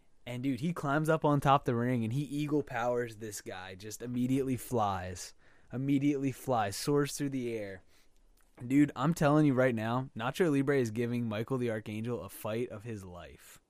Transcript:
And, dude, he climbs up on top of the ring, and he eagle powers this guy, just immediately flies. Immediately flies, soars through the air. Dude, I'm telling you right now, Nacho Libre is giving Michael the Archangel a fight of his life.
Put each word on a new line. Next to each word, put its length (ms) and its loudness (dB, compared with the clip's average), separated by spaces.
And, 160 -8
dude, 160 0
he 120 -2
climbs 380 0
up 160 2
on 160 6
top 200 6
of 40 -20
the 100 2
ring, 280 0
and 100 -2
he 80 0
eagle 420 -2
powers 520 -2
this 260 -10
guy, 340 -12
just 260 -14
immediately 560 0
flies. 760 -2
Immediately 580 2
flies, 440 0
soars 380 2
through 160 -4
the 280 -4
air. 240 -8
Dude, 300 6
I'm 180 2
telling 340 6
you 60 4
right 200 4
now, 440 -2
Nacho 340 0
Libre 260 2
is 140 2
giving 360 -2
Michael 300 -2
the 140 0
Archangel 500 -6
a 80 -10
fight 400 -4
of 140 -12
his 200 -10
life. 560 -18